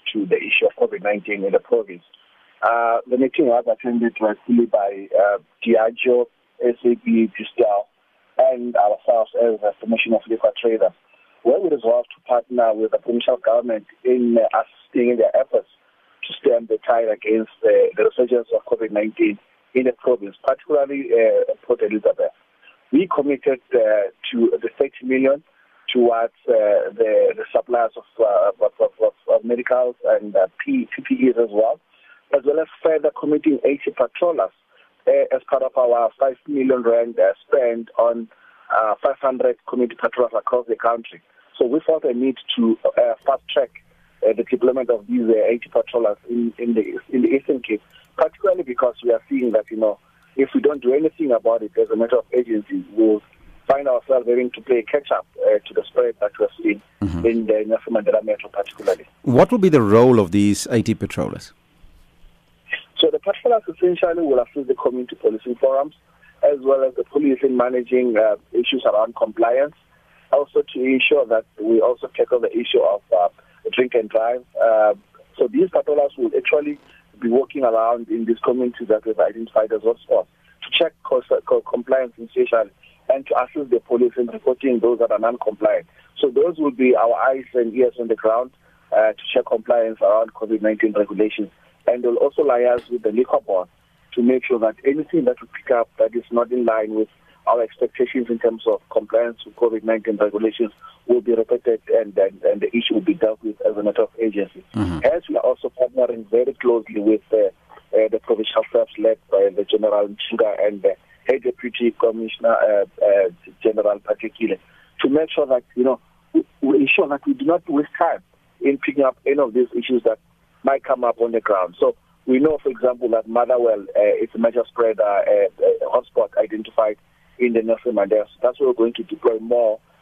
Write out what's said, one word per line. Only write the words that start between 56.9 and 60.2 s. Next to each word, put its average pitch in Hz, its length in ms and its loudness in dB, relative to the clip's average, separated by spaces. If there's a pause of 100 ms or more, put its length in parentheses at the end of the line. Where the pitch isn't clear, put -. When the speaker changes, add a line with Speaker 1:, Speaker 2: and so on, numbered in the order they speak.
Speaker 2:
Mm-hmm. 82 240 -4
Speaker 1:
in 117 220 0
the 107 200 -4
Nelson 113 260 -4
Mandela 107 300 0
Metro 107 240 -6
particularly. - 580 -6 (180)
Speaker 2:
What 139 280 4
will 247 60 0
be 190 100 4
the 151 140 4
role 113 400 6